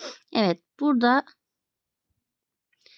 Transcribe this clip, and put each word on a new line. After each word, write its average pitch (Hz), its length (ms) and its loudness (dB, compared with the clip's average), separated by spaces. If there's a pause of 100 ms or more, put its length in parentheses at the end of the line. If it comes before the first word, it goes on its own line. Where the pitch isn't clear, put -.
(320)
Evet, 196 300 -2 (180)
burada 262 440 2 (1700)